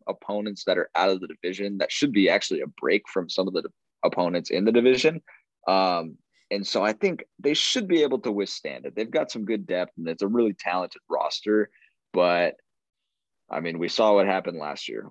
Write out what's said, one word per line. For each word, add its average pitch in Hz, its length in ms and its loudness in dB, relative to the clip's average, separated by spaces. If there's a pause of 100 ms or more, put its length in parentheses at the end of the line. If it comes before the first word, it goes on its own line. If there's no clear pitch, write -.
opponents 104 560 -6
that 92 140 2
are 85 160 -2
out 92 160 4
of 95 100 0
the 90 80 -10
division 95 500 -6
that - 140 -2
should 143 180 0
be 95 200 6
actually 87 320 0
a - 40 -6 (140)
break 85 220 2 (100)
from 90 160 -4
some 95 180 -2
of 95 60 -6
the 85 160 -4 (360)
opponents 87 440 0
in 90 160 0
the 110 80 4
division. 127 480 4 (480)
Um, 90 480 2 (340)
and 98 160 -4
so - 160 0
I 110 120 2
think 185 300 -2 (140)
they - 140 0
should 202 340 0
be 170 160 4
able 131 180 0
to 117 120 -4
withstand 73 540 -6
it. 71 100 -10
They've 110 140 -4
got 156 200 -2
some 113 140 -8
good 104 220 -4
depth, 90 320 -4
and 82 100 -8
it's 82 140 -6
a 98 60 0
really 113 260 2
talented 90 560 -6
roster. 101 580 0 (460)
But, 87 400 4 (960)
I 78 100 -4
mean, 85 180 -6
we 85 100 -2
saw 107 260 4
what 98 120 6
happened 92 320 -2
last 76 300 -8
year 53 220 -10